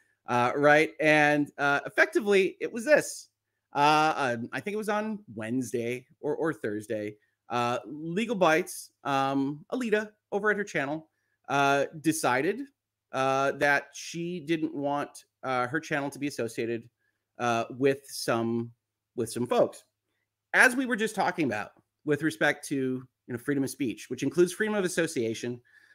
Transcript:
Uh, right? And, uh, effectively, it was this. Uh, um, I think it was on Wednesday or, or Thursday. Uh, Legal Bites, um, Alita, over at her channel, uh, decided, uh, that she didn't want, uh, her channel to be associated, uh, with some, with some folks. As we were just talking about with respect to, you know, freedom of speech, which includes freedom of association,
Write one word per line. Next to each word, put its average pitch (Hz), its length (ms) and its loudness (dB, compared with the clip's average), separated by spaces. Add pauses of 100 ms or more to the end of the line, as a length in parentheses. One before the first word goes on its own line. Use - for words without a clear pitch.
(280)
Uh, 123 260 2
right? 147 360 6 (100)
And, 147 580 4
uh, 143 280 2
effectively, 202 720 2
it - 120 -6
was 226 120 -8
this. - 460 2 (420)
Uh, 147 640 4
um, 120 140 -8
I 131 80 -6
think 202 140 -8
it 214 40 -4
was 208 100 -4
on 214 300 -2 (160)
Wednesday 120 720 -4 (140)
or, 139 160 -2
or 156 160 -2
Thursday. 107 640 -6 (320)
Uh, 120 380 -2
Legal 175 500 -4
Bites, 160 540 2 (140)
um, 139 680 0
Alita, 214 380 -2 (200)
over 202 200 0
at 196 60 0
her 202 80 -4
channel, 156 440 -4 (400)
uh, 139 380 2 (140)
decided, 156 600 0 (520)
uh, 135 400 2
that 143 420 2
she 170 460 -8
didn't 156 340 -2
want, 143 500 -4 (180)
uh, 127 240 -2
her 143 140 -4
channel 143 300 -4
to - 80 -14
be 143 80 -4
associated, 117 600 -4 (500)
uh, 117 320 0
with 135 380 2
some, 117 640 -2 (460)
with 113 140 -4
some 120 160 -4
folks. - 380 0 (680)
As 240 220 6
we 269 100 0
were 240 100 0
just 214 180 -2
talking 175 320 0
about 104 260 -4 (320)
with 147 180 0
respect 156 460 0
to, 143 80 -2
you 131 300 -4 (220)
know, 123 100 -6
freedom 139 260 -2
of 123 60 -4
speech, 117 380 -6
which 123 140 -6
includes 175 300 2
freedom 214 220 -2
of 202 100 0
association, 123 760 -4 (340)